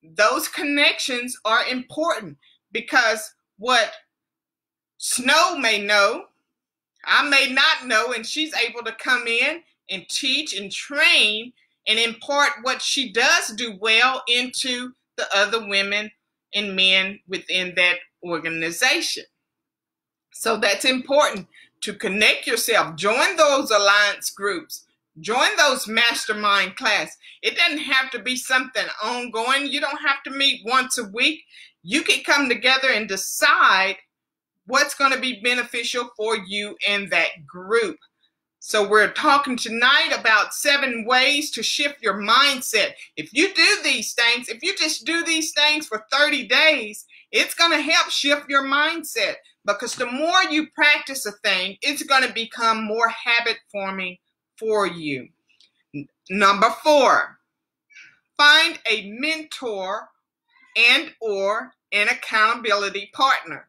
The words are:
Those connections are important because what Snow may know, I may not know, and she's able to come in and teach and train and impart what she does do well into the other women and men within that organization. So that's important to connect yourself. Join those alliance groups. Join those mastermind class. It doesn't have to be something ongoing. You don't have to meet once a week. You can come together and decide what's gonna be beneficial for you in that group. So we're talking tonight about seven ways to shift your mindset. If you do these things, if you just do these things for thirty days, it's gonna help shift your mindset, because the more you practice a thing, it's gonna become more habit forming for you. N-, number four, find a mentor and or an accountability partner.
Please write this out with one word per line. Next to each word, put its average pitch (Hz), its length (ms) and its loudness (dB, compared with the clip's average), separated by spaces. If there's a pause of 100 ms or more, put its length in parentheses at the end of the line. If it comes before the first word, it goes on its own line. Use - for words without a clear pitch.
Those 214 460 0
connections 285 960 -2
are 220 240 0
important 254 680 -6 (340)
because 226 640 -2 (240)
what 233 340 0 (1040)
Snow 311 600 2
may 220 240 0
know, 208 420 2 (800)
I 262 260 2
may 269 220 2
not 285 340 2
know, 240 280 0
and 226 120 -8
she's 302 300 -6
able 233 300 -4
to 220 80 -8
come 240 340 -2
in 269 340 -2 (280)
and 190 200 -2
teach 277 480 -2
and 196 140 -8
train 262 800 2 (340)
and 220 140 2
impart 262 640 0
what 254 200 -2
she 254 300 -4
does 302 380 2
do 220 300 -8
well 226 480 2
into 247 640 -2 (240)
the 220 180 -4
other 208 320 0
women 202 420 -2 (460)
and 202 220 -4
men 190 500 2
within 180 480 -6
that 180 220 2 (260)
organization. 170 1000 -4 (1040)
So 226 260 -2
that's 214 280 0
important 262 640 0 (340)
to 202 120 -8
connect 214 540 0
yourself. 185 480 0
Join 247 400 0
those 285 360 2
alliance 202 600 2
groups. 196 540 -8 (340)
Join 262 380 0
those 262 320 2
mastermind 208 880 0
class. 202 380 -2 (280)
It 240 140 -2
doesn't 339 220 2
have 262 320 0
to 240 80 -8
be 254 180 -4
something 254 480 -2 (180)
ongoing. 247 640 -2
You 277 140 -4
don't 294 260 -4
have 277 160 -2
to 285 80 -10
meet 277 340 0
once 254 320 0
a 240 60 -6
week. 254 400 -2 (400)
You 233 180 -2
can - 220 -2
come 285 240 2
together 254 420 0
and 214 200 -2
decide 202 880 2 (720)
what's 285 280 0
gonna 269 240 2
be 247 240 -4
beneficial 247 760 -4
for 220 180 -2
you 208 400 -8 (120)
in 202 220 -2
that 165 360 -2
group. 190 520 -2 (600)
So 202 320 -2
we're 208 220 6
talking 262 460 2
tonight 262 540 2
about 220 440 2
seven 262 500 0
ways 269 460 2
to 233 100 -8
shift 294 400 -4
your 208 180 -2
mindset. 233 720 2 (220)
If - 160 -10
you 330 220 2
do 359 300 4
these 247 300 -2
things, 240 360 0
if 233 140 -12
you 392 120 -4
just 311 300 -4
do 330 180 -2
these 320 280 -2
things 302 340 0
for 214 260 -8
thirty 277 360 0
days, 254 580 2 (260)
it's 240 220 0
gonna 330 260 2
help 320 300 0
shift 285 400 -2
your 277 140 2
mindset, 285 720 -2 (300)
because 208 280 -4
the 247 140 -4
more 320 420 2
you 302 220 0
practice 294 560 0
a 202 40 -8
thing, 196 520 -4
it's 285 180 -4
gonna 254 320 2
become 226 500 -2
more 226 260 0
habit 233 480 -2 (140)
forming 190 460 -6 (400)
for 214 300 0
you. 156 420 -8 (640)
N-, 143 160 -12 (220)
number 202 400 4 (120)
four, 240 540 4 (960)
find 311 440 4 (100)
a 208 220 -2
mentor 233 1000 -6 (640)
and 247 460 4
or 214 520 -2 (180)
an 208 160 2
accountability 214 1080 0
partner. 240 560 0